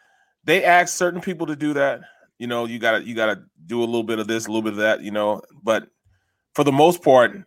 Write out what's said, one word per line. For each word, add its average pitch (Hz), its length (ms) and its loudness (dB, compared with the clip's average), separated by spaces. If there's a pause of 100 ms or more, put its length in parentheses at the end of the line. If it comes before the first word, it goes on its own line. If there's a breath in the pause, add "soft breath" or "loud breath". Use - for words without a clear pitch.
(460)
they 180 180 2
ask 175 340 4
certain 180 240 -2
people 165 240 -8
to 151 100 -6
do 147 180 -4
that. 139 280 -2 (380 soft breath)
You 120 80 -10
know, 120 180 -4
you 117 140 -10
gotta, 110 240 0
you 117 100 -12
gotta 110 300 -2 (240)
do 117 160 -4
a - 20 0
little 117 180 -2
bit 110 140 -4
of 107 100 -4
this, 113 200 -4
a - 20 -12
little 110 140 -4
bit 107 100 -4
of 101 60 -8
that, 107 220 2
you 101 100 -10
know. 104 300 -2 (200)
But 107 280 -2 (640)
for 143 120 0
the 143 80 2
most 165 280 4
part, 131 300 6 (160)